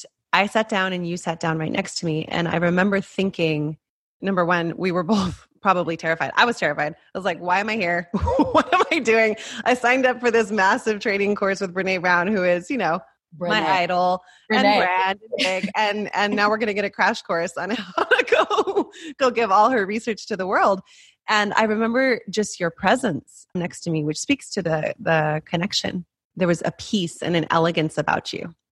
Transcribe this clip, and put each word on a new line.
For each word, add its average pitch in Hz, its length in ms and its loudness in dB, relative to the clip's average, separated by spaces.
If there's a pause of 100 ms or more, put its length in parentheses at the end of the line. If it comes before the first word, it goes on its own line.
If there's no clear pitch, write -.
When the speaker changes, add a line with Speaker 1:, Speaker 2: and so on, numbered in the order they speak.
(340)
Speaker 1:
I 190 140 4
sat 220 220 0
down 190 240 0
and 180 140 -4
you 170 100 -4
sat 165 220 -6
down 165 180 0
right 160 140 -2
next - 280 -4
to 175 60 -8
me. 160 200 -2
And 170 220 -2
I 165 100 -2
remember 185 440 2
thinking, 156 760 -2 (440)
number 185 240 0
one, 170 320 0
we 185 140 -2
were 165 120 -2
<laughs> 196 120 0
both 185 320 -4 (140)
probably 175 360 0
terrified. 165 380 -2
I 226 100 6
was 240 120 -2
terrified. 151 360 -2
I - 240 -14
was 185 80 -8
like, 175 140 -2
"Why 180 200 2
am 214 100 -2
I 214 60 -2
here? 175 380 -2
<laughs> 214 60 0 (360)
What - 180 2
am 370 180 4
I 320 80 0
doing? 220 360 2 (300)
I 247 80 4
signed 254 320 2
up 247 160 2
for 240 100 2
this 220 200 2
massive 208 500 2
training 202 340 0
course 196 240 -2
with 180 140 -6
Brene 185 280 -2
Brown, 175 260 2
who 202 160 0
is, 175 260 0
you 285 80 -4
know, 175 220 0 (380)
my 175 220 0
Speaker 2:
Brene. 160 60 0
Speaker 1:
idol, 180 580 2 (280)
Speaker 2:
Brene. 240 120 4
Speaker 1:
and 208 160 6
Brad 185 420 0
and 214 220 -4
Vic, 190 320 -2
and, 208 400 0
and 208 200 2
now 208 140 2
we're 214 80 0
gonna 214 160 -2
get 202 120 -2
a 190 40 -4
crash 214 320 0
course 170 360 -4
on 180 120 -6
<laughs> - 20 -2
how 208 320 -4
to - 280 2
go, 403 600 0 (260)
go 254 140 2
give 220 200 0
all 214 200 6
her 214 140 2
research 214 420 -6
to 202 100 -4
the 185 100 -4
world." 214 340 2 (460)
And 208 280 2
I 220 80 4
remember 226 680 0
just 208 300 -4
your 170 100 0
presence - 840 0
next 175 260 -4
to - 80 -6
me, 160 140 0
which 156 160 -2
speaks - 320 -4
to 202 100 -4
the, 160 380 -2
the 156 460 0
connection. 180 600 -4 (320)
There 180 100 2
was 170 160 0
a - 100 -2
peace - 500 -4
and 160 120 -2
an 165 140 0
elegance 165 480 2
about 160 340 -2
you - 220 -10 (180)